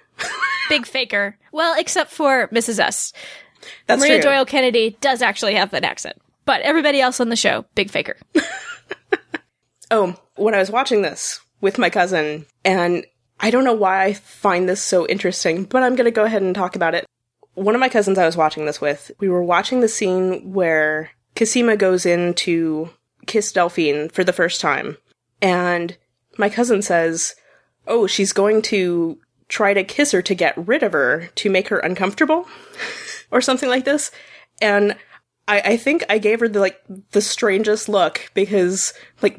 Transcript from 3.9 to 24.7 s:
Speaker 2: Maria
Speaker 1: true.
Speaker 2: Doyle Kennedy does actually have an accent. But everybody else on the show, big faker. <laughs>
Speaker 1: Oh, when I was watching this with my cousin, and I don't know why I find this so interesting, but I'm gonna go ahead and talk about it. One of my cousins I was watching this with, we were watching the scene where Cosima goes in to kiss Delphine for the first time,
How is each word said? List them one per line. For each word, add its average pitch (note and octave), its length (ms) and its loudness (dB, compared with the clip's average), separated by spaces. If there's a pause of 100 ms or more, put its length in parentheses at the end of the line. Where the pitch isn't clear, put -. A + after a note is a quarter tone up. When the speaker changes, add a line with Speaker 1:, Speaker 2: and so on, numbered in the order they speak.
Speaker 2:
Maria D#4 180 4
Speaker 1:
true. D4 100 4
Speaker 2:
Doyle C4+ 140 2
Kennedy A#3+ 560 0
does B3+ 220 0
actually G#3+ 320 0
have G3+ 180 0
an C3 120 -4
accent. - 320 -6 (280)
But - 160 2
everybody D4 400 2
else B3+ 200 0
on A#3 100 -2
the A#3 60 -2
show, C#3+ 280 0 (100)
big G3+ 160 -2
faker. - 280 -6 (160)
<laughs> F4 80 2 (1500)
Speaker 1:
Oh, G3 260 2 (200)
when G#3+ 180 0
I G3 40 2
was F#3+ 120 0
watching A#3+ 320 0
this - 360 -6 (220)
with G3 160 0
my F#3 140 2
cousin, D#3+ 560 0 (180)
and F3 400 2 (360)
I A3 100 0
don't B3+ 140 4
know A#3+ 100 4
why F#3+ 300 2
I G3+ 100 0
find F#3 520 -2
this F#3+ 160 -2
so F3+ 240 2
interesting, F3+ 580 -2
but B3+ 180 0
I'm B3+ 140 2
gonna A#3 140 4
go A3 140 2
ahead A3 160 0
and F#3 140 0
talk F#3 220 -4
about E3+ 180 0
it. - 100 -2 (500)
One G3 200 0
of B3 60 2
my B3+ 100 2
cousins G3+ 260 2
I F3+ 80 4
was E3 120 2
watching D#3 280 0
this D3+ 160 -4
with, D3 300 -4 (100)
we G3 80 0
were F3+ 160 2
watching F#3 360 0
the A3+ 80 4
scene F#3 680 -2
where D#3 560 0 (260)
Cosima A3+ 400 2
goes F#3 300 2
in F3 280 0
to E3 540 -2 (380)
kiss - 260 -2
Delphine E3 560 0
for - 160 -2
the F3+ 80 0
first F3 300 -2
time, D3 340 -2 (460)